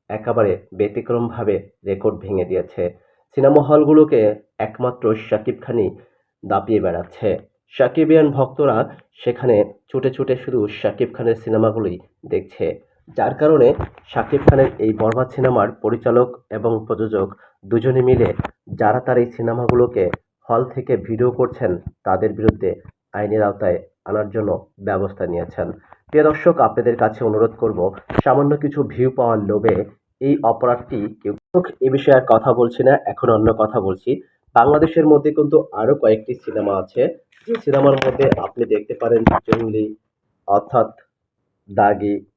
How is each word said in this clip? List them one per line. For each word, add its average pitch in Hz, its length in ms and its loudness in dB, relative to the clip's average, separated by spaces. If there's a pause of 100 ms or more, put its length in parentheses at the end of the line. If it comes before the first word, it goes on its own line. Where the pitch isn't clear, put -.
একেবারে 107 680 -2
ব্যতিক্রমভাবে 117 920 -4 (180)
রেকর্ড 98 300 -4
ভেঙে 95 280 -6
দিয়েছে। 90 440 -6 (460)
সিনেমা 139 280 4
হলগুলোকে 151 720 4 (240)
একমাত্র 113 560 -2
শাকিব 110 460 -4
খানই 113 360 -2 (500)
দাপিয়ে 98 340 0
বেড়াচ্ছে। 87 580 -4 (300)
শাকিবিয়ান 151 600 2
ভক্তরা 135 680 0 (160)
সেখানে 117 600 0 (200)
ছুটে 131 180 -2
ছুটে 131 260 -4
শুধু 120 300 -2
শাকিব 104 480 -4
খানের 117 200 -2
সিনেমাগুলোই 110 640 -2 (280)
দেখছে, 95 540 -6 (360)
যার 127 180 -2
কারণে 151 400 4 (340)
শাকিব 131 320 -4 (100)
খানের 135 280 4
এই 110 140 0
বরবাদ 113 360 -2
সিনেমার 123 440 0
পরিচালক 120 800 -2
এবং 110 360 -4
প্রযোজক 107 480 -4 (320)
দুজনে 123 360 0
মিলে 123 320 2 (400)
যারা 117 260 0
তার 127 180 0
এই 120 80 2
সিনেমাগুলোকে 120 840 0 (400)
হল 117 140 2
থেকে 127 320 -4
ভিডিও 117 340 -2
করছেন 120 480 -4 (260)
তাদের 95 280 -2
বিরুদ্ধে 98 420 -2 (380)
আইনের 104 300 -2
আওতায় 101 400 -2 (220)
আনার 107 260 -4
জন্য 101 360 -4 (140)
ব্যবস্থা 98 460 -6
নিয়েছেন। 85 460 -8 (360)
প্রিয় 151 160 2
দর্শক, 151 360 0
আপনাদের 117 360 2
কাছে 117 280 -2
অনুরোধ 110 260 0
করব, 95 440 -4 (300)
সামান্য 143 320 2
কিছু 147 260 -4
ভিউ 127 280 -2
পাওয়ার 117 280 0
লোভে 104 460 0 (360)
এই 139 240 0
অপরাধটি 117 800 -2
কেউ, 104 120 -6 (460)
এ 131 100 0
বিষয়ে 135 260 4
আর 127 120 4
কথা 117 260 2
বলছি 120 280 0
না, 131 240 4
এখন 117 240 -2
অন্য 110 240 2
কথা 110 260 -2
বলছি। 95 400 -4 (340)
বাংলাদেশের 151 520 4
মধ্যে 151 280 4
কিন্তু 147 380 2
আরো 113 220 0
কয়েকটি 110 400 0
সিনেমা 101 440 -4
আছে, 123 300 -2 (380)
যে 233 80 -4 (100)
সিনেমার 139 280 4
মধ্যে 135 380 0 (100)
আপনি - 240 -4
দেখতে 110 360 -2
পারেন 113 240 2
জংলি, 110 680 0 (520)
অর্থাৎ 107 400 0 (880)
দাগি। 101 500 0 (120)